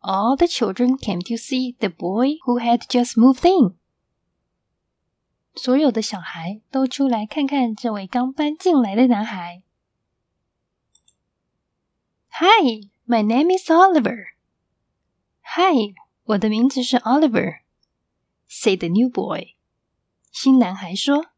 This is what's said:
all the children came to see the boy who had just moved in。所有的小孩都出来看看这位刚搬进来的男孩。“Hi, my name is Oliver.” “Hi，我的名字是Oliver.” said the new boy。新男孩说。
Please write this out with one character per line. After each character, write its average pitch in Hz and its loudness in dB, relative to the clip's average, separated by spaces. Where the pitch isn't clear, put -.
all 202 -2
the 339 2
children 247 -2
came 185 -6
to 202 -6
see 254 -6
the - -4
boy 226 -2
who 240 0
had 240 0
just 247 -2
moved 247 4
in。 330 4
所 254 0
有 294 4
的 226 -4
小 214 -8
孩 170 -12
都 262 0
出 269 -2
来 220 -2
看 294 -4
看 269 -2
这 226 -6
位 202 -8
刚 254 -2
搬 302 -4
进 330 2
来 202 -2
的 247 4
男 214 2
孩。 180 -12
“Hi, 302 2
my 233 0
name 294 0
is - -10
Oliver.” 320 2
“Hi， 269 0
我 214 0
的 214 0
名 220 2
字 262 -2
是 247 0
Oliver.” 226 0
said 190 0
the 175 -6
new 214 0
boy。 - -8
新 262 2
男 185 0
孩 190 -12
说。 285 -2